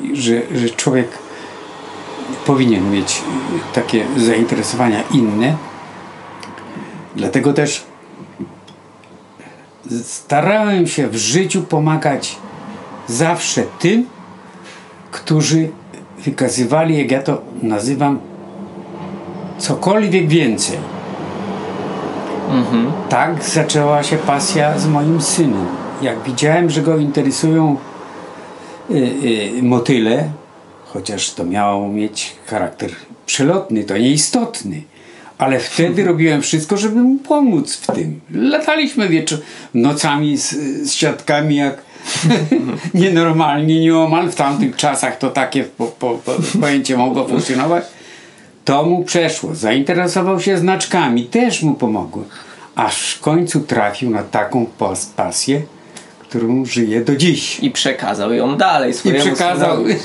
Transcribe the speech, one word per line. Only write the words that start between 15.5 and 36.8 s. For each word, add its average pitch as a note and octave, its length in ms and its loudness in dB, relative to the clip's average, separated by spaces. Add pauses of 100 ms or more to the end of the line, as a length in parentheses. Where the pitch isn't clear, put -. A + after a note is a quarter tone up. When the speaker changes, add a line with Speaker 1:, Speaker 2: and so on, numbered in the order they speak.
Speaker 1:
wykazywali, C#3 720 2
jak C3 140 0
ja C3 120 2
to C#3+ 180 -2 (200)
nazywam, B2+ 580 0 (1400)
cokolwiek F#3 680 2
więcej. A#2+ 500 2 (1700)
Speaker 2:
Mhm. B2 400 2 (180)
Speaker 1:
Tak D3+ 340 0
zaczęła D3 600 2
się D#3 140 0
pasja D3 600 2
z D#3 80 0
moim D#3 340 2
synem. A#2+ 440 0 (360)
Jak A2+ 220 -2
widziałem, D3+ 460 2
że D3+ 120 0
go D#3+ 160 2
interesują, D3 800 2 (1120)
y, - 20 2 (640)
y, B2+ 40 2
motyle, B2 640 4 (560)
chociaż G2 460 -6
to - 140 -8
miało G2+ 440 0
mieć G#2 460 -4 (120)
charakter G#2 420 -4 (360)
przelotny, C#3+ 580 0
to G2 140 -2
nieistotny, D#3 840 0 (560)
ale C3+ 220 2
wtedy - 300 0
Speaker 2:
Mhm. F3+ 180 2
Speaker 1:
robiłem D#3 340 4
wszystko, D#3+ 360 0
żeby G#3+ 240 0